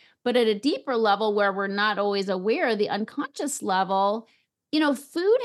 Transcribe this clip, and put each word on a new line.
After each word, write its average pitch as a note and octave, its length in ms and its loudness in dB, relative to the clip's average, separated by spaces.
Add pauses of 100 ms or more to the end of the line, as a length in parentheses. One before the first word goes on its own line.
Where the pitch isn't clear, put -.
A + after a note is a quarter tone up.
(260)
but A#3+ 100 0
at A#3+ 120 4
a G#3 120 0
deeper C#4 380 -2
level G#3+ 380 2
where G3+ 180 2
we're G3 140 -4
not G3+ 320 -2
always G3+ 300 -2
aware, A3 460 0
the G3+ 140 -2
unconscious - 720 -6
level, G3 680 0 (440)
you D4+ 80 0
know, D4 160 2
food G4 500 0